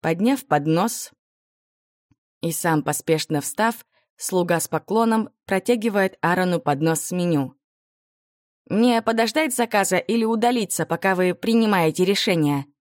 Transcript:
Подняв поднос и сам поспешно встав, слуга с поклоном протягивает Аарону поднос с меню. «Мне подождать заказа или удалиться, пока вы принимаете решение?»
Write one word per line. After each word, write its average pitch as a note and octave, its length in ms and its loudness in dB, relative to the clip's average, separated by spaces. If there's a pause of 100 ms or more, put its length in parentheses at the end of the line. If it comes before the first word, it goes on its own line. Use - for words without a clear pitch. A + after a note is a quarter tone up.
Подняв G#3 460 -2
поднос D#3+ 640 0 (1300)
и E3 120 -4
сам D#3+ 300 0
поспешно D3+ 600 -2
встав, - 420 -4 (320)
слуга F3 440 0
с - 80 -8
поклоном A3 640 0 (140)
протягивает G3+ 760 0
Аарону F3+ 400 0
поднос D#3 420 0
с - 100 -10
меню. E3+ 420 -2 (1120)
«Мне A3+ 320 2
подождать A3+ 540 0
заказа G#3 420 0
или A3+ 280 0
удалиться, A3+ 600 0
пока F#3+ 280 0
вы F3+ 200 2
принимаете G3+ 680 2
решение?» D#3+ 640 0 (140)